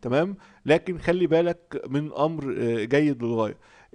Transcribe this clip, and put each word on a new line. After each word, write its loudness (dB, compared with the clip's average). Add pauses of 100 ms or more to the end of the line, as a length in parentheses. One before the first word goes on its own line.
تمام. 0 (280)
لكن 2
خلي 0
بالك 0
من -4
امر، -2
آه، 0
جيد 2
للغاية، -2 (360)